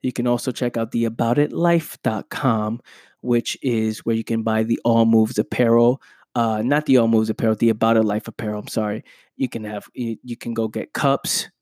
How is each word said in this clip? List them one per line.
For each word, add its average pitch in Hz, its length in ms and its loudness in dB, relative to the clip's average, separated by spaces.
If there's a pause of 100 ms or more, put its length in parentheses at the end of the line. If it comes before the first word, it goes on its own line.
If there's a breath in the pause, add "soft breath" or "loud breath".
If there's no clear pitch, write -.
You 127 100 -2
can 120 140 -4
also 123 260 0
check 120 260 -4
out 113 140 -4
the 117 140 0
about 117 320 0
it 147 140 2
life 170 500 0
dot 110 280 -4
com, 113 500 -2 (400 loud breath)
which 120 420 -2
is 110 380 -2
where 113 160 -2
you 113 80 -4
can 113 180 -2
buy 110 220 0
the 113 220 0
All 113 200 4
Moves 113 320 2
apparel. 117 640 2 (320 soft breath)
Uh, 113 300 0
not 147 220 0
the 131 120 4
All 113 120 4
Moves 110 200 2
apparel, 110 260 0
the 117 120 2
About 113 300 2
It 110 60 4
Life 107 260 -2
apparel, 104 320 -6
I'm - 80 -16
sorry. 107 340 -4 (320 soft breath)
You 131 140 -4
can 107 160 -8
have, 107 280 -10
you, 117 300 -6
you 120 140 -8
can 120 160 -8
go 113 160 -2
get - 240 -8
cups - 560 -2 (120)